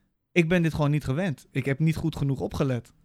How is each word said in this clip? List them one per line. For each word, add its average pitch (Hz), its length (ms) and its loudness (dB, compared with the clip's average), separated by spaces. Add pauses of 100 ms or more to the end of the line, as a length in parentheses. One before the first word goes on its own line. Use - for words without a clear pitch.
(320)
Ik 165 160 4
ben 180 140 4
dit 160 120 0
gewoon 143 160 2
niet 147 140 0
gewend. 135 460 -4
Ik 135 140 -4
heb 135 140 -2
niet 160 180 2
goed 160 200 -4
genoeg 135 240 -2
opgelet. 135 520 -4 (120)